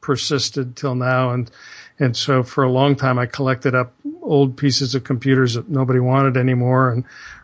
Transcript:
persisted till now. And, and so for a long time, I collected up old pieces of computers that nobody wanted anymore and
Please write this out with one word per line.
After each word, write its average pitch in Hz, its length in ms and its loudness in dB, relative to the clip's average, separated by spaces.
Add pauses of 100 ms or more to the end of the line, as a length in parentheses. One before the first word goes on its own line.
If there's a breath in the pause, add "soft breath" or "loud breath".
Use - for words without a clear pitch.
persisted 131 720 -2
till 131 200 -4
now. 127 360 0
And, 123 200 -4 (480 loud breath)
and 127 180 2
so 131 240 2
for 127 220 -2
a 127 80 2
long 135 240 4
time, 127 240 0
I 123 80 -2
collected 131 480 -2
up 123 180 -2 (300)
old 139 340 2
pieces 135 380 0
of 123 80 -4
computers 127 500 0
that 117 160 -8
nobody 131 300 0
wanted 127 380 2
anymore 127 540 2
and 123 140 -4 (380 loud breath)